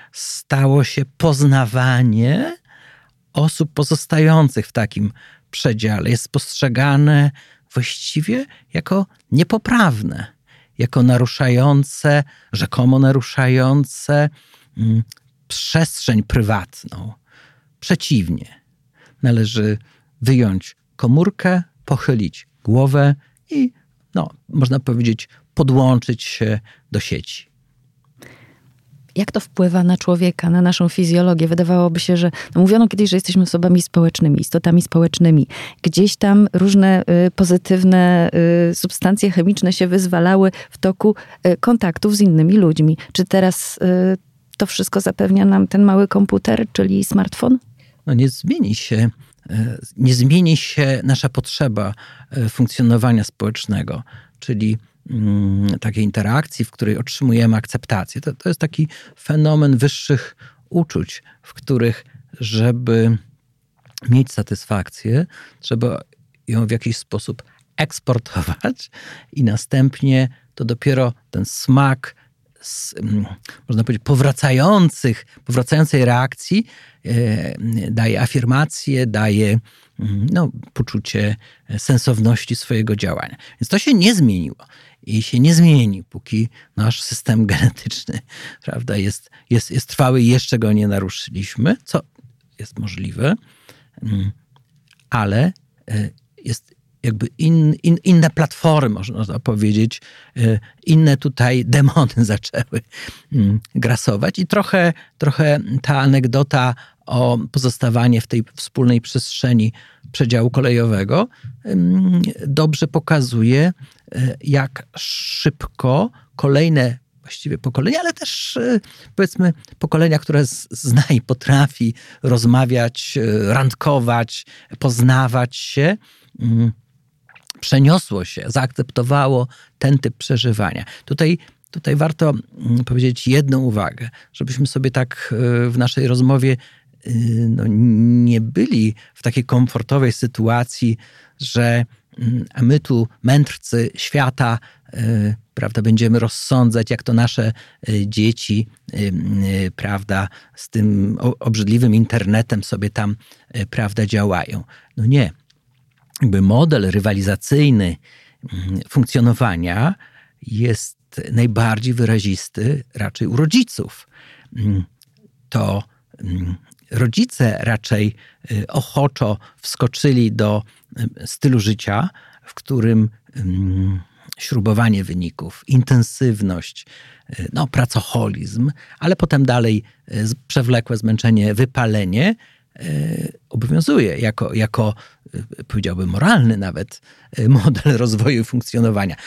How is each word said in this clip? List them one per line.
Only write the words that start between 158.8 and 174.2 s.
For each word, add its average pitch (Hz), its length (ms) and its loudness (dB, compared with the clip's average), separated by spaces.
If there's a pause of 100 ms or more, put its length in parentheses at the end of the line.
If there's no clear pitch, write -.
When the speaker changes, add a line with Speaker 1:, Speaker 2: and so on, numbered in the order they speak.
Speaker 1:
funkcjonowania 117 1080 0 (480)
jest 113 540 -4 (360)
najbardziej 113 640 0
wyrazisty 110 920 -2 (100)
raczej 101 340 -6
u 117 80 -4
rodziców. - 720 -2 (480)
Mm, 104 280 -2 (640)
to, 101 340 -4 (360)
mm, 90 360 -6 (360)
rodzice 117 680 -2
raczej, 110 540 -2 (360)
y, 104 160 -4
ochoczo 135 720 -2 (180)
wskoczyli 120 760 0
do, 107 300 0 (360)
y, - 280 -8
stylu 127 340 0
życia, 107 500 -2 (340)
w - 100 -20
którym, 113 540 0 (280)
mm, 95 640 -2 (380)